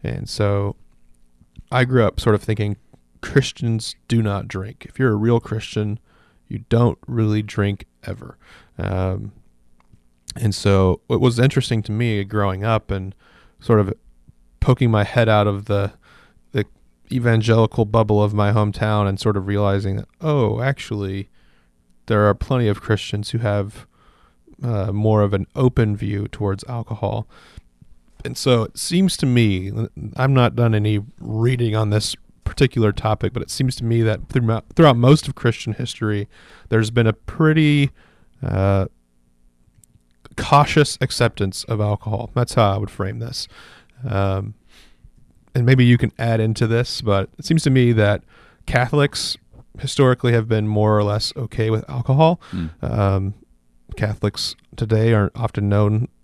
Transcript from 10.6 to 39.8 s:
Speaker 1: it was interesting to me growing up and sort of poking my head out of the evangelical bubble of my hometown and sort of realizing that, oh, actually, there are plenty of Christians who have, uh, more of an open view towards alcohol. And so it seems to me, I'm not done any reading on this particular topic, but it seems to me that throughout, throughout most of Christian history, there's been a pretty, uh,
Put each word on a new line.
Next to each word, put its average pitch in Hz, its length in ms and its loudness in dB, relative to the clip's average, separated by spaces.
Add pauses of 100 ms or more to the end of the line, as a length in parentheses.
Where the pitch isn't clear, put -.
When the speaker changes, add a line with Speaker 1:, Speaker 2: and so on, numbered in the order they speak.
Speaker 1:
it 113 100 2
was 123 200 2
interesting 123 440 0
to - 80 -8
me 107 320 -2
growing 98 400 -2
up 110 280 -2
and 95 240 -8 (440)
sort 110 200 2
of 98 140 0 (680)
poking 123 320 2
my 107 120 2
head 113 240 0
out 104 200 4
of 101 180 -4
the 101 280 -4 (1160)
evangelical 113 760 2
bubble 107 380 2
of 104 100 0
my 101 180 2
hometown 104 560 0
and 95 120 -2
sort 104 180 0
of 95 100 -4
realizing 101 500 0
that, - 100 -10 (140)
oh, 120 400 0
actually, 101 680 -6 (800)
there 104 200 4
are 101 60 6
plenty 123 340 0
of 101 140 0
Christians - 500 -4
who 120 80 -4
have, 104 460 -4 (760)
uh, 110 280 -2
more 107 300 2
of 101 120 2
an 95 220 -2
open 120 400 2
view 101 320 -6
towards 98 380 -6
alcohol. 110 640 -6 (1000)
And 120 120 -8
so 120 260 2
it - 140 -8
seems 180 400 0
to - 80 -2
me, 104 460 2 (460)
I'm 135 160 0
not 123 220 4
done 117 200 2
any 104 240 0 (200)
reading 117 560 -2
on 110 140 0
this 104 260 -2 (280)
particular 113 480 2
topic, 107 400 -2
but 131 100 -8
it - 80 -10
seems 131 280 -2
to 120 80 -8
me 117 160 2
that 110 280 -2
throughout, 113 360 -2 (100)
throughout 143 220 8
most 131 300 4
of 135 80 -10
Christian - 380 -4
history, 107 540 -4 (420)
there's 110 220 0
been 117 160 2
a 110 60 2
pretty, 151 760 2 (520)
uh, 98 440 0 (1500)